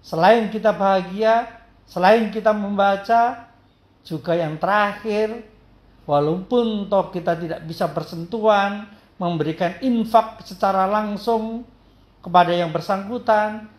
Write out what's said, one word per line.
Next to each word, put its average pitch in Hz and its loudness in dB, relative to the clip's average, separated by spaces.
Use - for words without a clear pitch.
selain 196 4
kita 214 0
bahagia, 196 0
selain 208 4
kita 214 0
membaca, 202 0
juga 165 -4
yang 156 -4
terakhir, 208 0
walaupun 185 0
toh 190 2
kita 170 -4
tidak 165 -8
bisa 160 -4
bersentuhan, 202 -2
memberikan 170 -2
infak 226 0
secara 190 0
langsung 220 -2
kepada 175 2
yang 170 -2
bersangkutan 214 -2